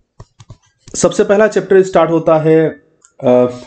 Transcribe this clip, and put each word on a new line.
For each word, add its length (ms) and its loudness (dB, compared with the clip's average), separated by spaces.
सबसे 300 -2
पहला 240 0
chapter 340 0
start 280 0
होता 280 0
है, 440 0
अ, 220 2